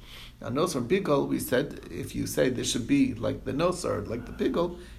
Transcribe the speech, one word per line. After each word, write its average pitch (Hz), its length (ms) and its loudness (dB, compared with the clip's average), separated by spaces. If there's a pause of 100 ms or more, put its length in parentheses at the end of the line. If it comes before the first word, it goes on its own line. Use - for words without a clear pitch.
(400)
Now, - 80 -8
Noser 151 280 2
and 120 120 -2
Pigal, 147 400 4
we 135 100 2
said, - 420 0 (100)
if - 260 -6
you 113 100 -2
say 139 220 4
this 120 220 0
should 117 180 -2
be 135 260 4
like 107 300 -2
the 113 80 -4
Noser, 127 560 0
like 123 180 -6
the - 60 -10
Pigal, 175 460 0 (200)